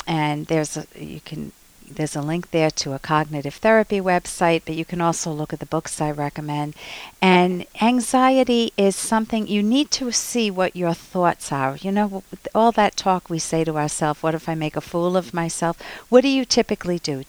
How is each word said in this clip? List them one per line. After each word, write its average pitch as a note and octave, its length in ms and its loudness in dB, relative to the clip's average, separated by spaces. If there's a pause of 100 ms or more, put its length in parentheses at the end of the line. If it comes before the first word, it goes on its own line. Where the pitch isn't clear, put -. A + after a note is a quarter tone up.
and D3+ 400 -2
there's D#3 300 0
a, D3+ 180 -10
you D3+ 240 -12
can, D3 320 -12 (380)
there's D3+ 280 -4
a D3 40 -4
link E3 300 -4
there D#3+ 180 4
to - 240 -4
a C3+ 60 -6
cognitive D3+ 560 -2
therapy A3 460 2
website, F3+ 640 0
but D#3+ 100 -6
you D#3+ 100 -4
can F3 160 -6
also E3+ 300 0
look D3+ 220 -6
at D#3 60 -8
the C#3+ 60 -8
books - 360 -6
I D3+ 100 0
recommend. D3 640 -4 (460)
And F3+ 440 4 (160)
anxiety B3+ 960 4
is G3 180 4
something, A3 520 -2
you G#3 160 0
need C4 280 2
to B3 200 -2
see A3 400 -2
what F#3 240 -2
your F3 180 0
thoughts - 580 0
are. C#3 260 -2
You F#3+ 140 -4
know, G3 320 -2 (320)
all A3+ 180 6
that G#3 240 2
talk F#3 320 0
we E3 100 -2
say E3 260 -2
to D#3 120 -2
ourselves, D3+ 460 -2
"What D#3+ 120 0
if D#3+ 120 -8
I E3 80 -2
make D#3 220 -4
a D3+ 40 -4 (100)
fool F3+ 260 0
of F3 160 -4
myself?" E3+ 440 -2 (320)
What B3 120 8
do C#4 80 2
you C4+ 160 2
typically F#3 540 0
do? C#3 300 -6